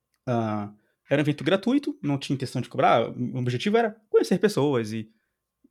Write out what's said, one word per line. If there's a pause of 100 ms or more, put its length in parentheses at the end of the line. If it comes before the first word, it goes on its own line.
(260)
Ah, (380)
era
um
evento
gratuito,
não
tinha
intenção
de
cobrar,
o
objetivo
era (100)
conhecer
pessoas
e, (600)